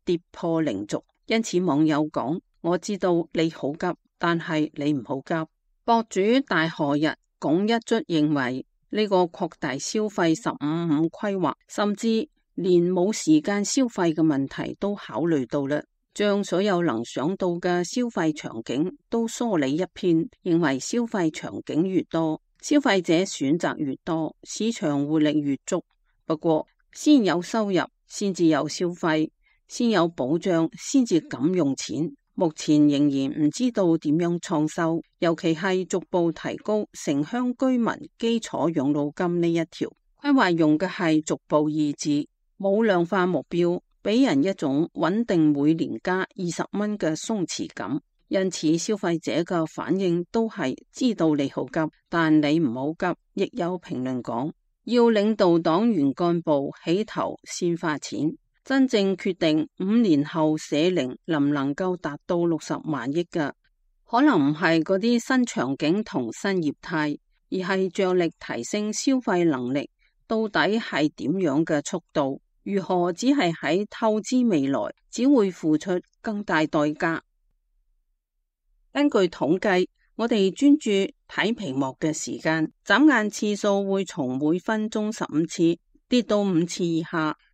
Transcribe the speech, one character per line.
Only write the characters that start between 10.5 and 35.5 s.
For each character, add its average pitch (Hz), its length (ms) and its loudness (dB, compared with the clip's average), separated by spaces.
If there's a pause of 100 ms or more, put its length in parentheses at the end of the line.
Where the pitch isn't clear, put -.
五 160 560 0
規 202 260 -4
劃， 165 180 0 (140)
甚 208 280 -2
至 220 320 0 (280)
連 175 360 2
冇 185 200 2
時 156 300 2
間 202 220 -2
消 269 200 0
費 180 300 0
嘅 - 20 -14
問 147 320 2
題 - 320 -8
都 202 140 -2
考 127 280 -8
慮 151 260 0
到 143 200 -2
啦， 147 160 -2 (300)
將 202 300 0
所 185 180 -2
有 185 220 2
能 117 220 -2
想 151 320 -4
到 185 120 -2
嘅 175 340 -2
消 247 200 -4
費 180 320 -2
場 113 280 -12
景 160 340 -2 (120)
都 233 180 -2
梳 226 300 -2
理 139 200 0
一 180 160 -2
遍， 170 360 0 (140)
認 170 160 2
為 139 200 0
消 226 200 -4
費 208 320 -2
場 - 340 -10
景 156 220 0
越 185 160 0
多， 160 380 -2 (200)
消 - 160 2
費 214 240 2
者 170 120 0 (100)
選 151 340 0
擇 160 200 -2
越 139 260 -4
多， 160 400 -4
市 - 280 -4
場 143 360 -2
活 156 120 2
力 151 200 2
越 143 260 -2
足。 165 180 -2 (420)
不 160 120 -2
過， 160 300 0 (260)
先 294 300 6
有 175 180 2
收 208 300 -2
入， 170 100 2 (240)
先 - 280 -4
至 170 140 2
有 151 200 4
消 175 200 -2
費， 160 420 -2 (380)
先 240 220 -2
有 180 200 4
保 147 280 -2
障， 165 400 0
先 - 280 2
至 175 160 2
敢 143 320 -2
用 143 220 0
錢。 - 360 -4 (240)
目 170 200 0
前 151 320 4
仍 147 220 4
然 139 340 0
唔 147 80 4
知 247 200 0
道 175 260 2
點 151 200 0
樣 175 220 0
創 156 260 -2
收， 165 360 -2 (180)
尤 170 160 2
其 165 180 0